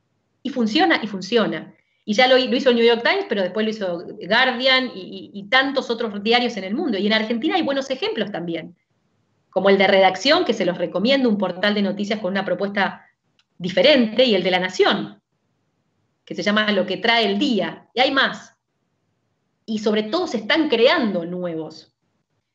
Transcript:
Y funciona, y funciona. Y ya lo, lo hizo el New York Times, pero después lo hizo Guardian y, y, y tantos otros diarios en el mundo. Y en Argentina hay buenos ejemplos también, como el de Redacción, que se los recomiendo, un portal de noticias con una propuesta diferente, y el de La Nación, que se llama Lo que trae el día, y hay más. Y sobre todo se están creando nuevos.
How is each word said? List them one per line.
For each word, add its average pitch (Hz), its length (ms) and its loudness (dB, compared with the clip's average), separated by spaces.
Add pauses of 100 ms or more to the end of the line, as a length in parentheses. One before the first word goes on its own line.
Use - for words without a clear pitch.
(420)
Y 262 60 -8
funciona, 269 540 2
y 233 40 -8
funciona. 180 680 -4 (320)
Y 208 80 -2
ya 254 120 4
lo, 262 100 6
lo 254 200 2
hizo 262 140 2
el 240 60 4
New 233 80 4
York 233 200 4
Times, 381 240 0
pero 202 140 -2
después 185 220 -2
lo 220 60 -2
hizo 180 340 -6 (220)
Guardian 254 680 0
y, 185 380 -14
y, 202 60 -14
y 196 100 -14
tantos 269 420 0
otros 220 320 -6
diarios 233 340 0
en 190 80 -8
el 190 100 -6
mundo. 254 240 -2
Y 202 80 -2
en 208 60 2
Argentina 233 440 -2
hay 349 60 2
buenos 269 280 -4
ejemplos 262 420 -4
también, 170 420 -8 (760)
como 185 180 0
el 196 100 6
de 190 80 4
Redacción, 196 580 4
que 226 100 0
se 190 100 -2
los 175 140 -2
recomiendo, 233 500 0
un 202 100 0
portal 190 360 -2
de 208 80 0
noticias 202 360 -4
con 180 140 -6
una 196 120 -4
propuesta 190 640 -4 (520)
diferente, 226 640 4
y 233 100 2
el 180 80 2
de 185 80 0
La 180 80 2
Nación, 202 640 0 (1040)
que 170 100 -14
se 175 80 -8
llama 208 300 2
Lo 196 140 2
que 185 100 -4
trae 226 300 2
el 202 120 0
día, 196 540 -2
y 226 80 -2
hay 277 100 4
más. 262 440 -2 (1120)
Y 220 140 -4
sobre 214 240 0
todo 349 220 -2
se 240 120 -4
están 294 320 0
creando 226 560 2
nuevos. 175 640 -8 (640)